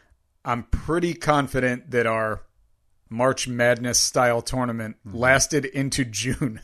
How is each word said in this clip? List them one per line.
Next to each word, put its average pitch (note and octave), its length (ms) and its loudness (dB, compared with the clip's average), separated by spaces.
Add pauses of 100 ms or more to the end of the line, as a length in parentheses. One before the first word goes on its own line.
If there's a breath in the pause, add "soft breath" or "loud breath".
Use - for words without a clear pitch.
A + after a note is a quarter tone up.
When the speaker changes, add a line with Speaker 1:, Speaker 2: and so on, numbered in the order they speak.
(440 soft breath)
Speaker 1:
I'm A#2+ 200 -2
pretty E3+ 500 -2
confident B2+ 760 0
that A#2+ 160 2
our A2 340 -2 (680)
March B2+ 380 0
Madness A#2+ 520 2
style A#2+ 420 2
tournament A2+ 540 -4 (120)
Speaker 2:
Mm-hmm. G2+ 100 -10
Speaker 1:
lasted C3+ 480 4
into C#3 380 -4
June. A2 600 -4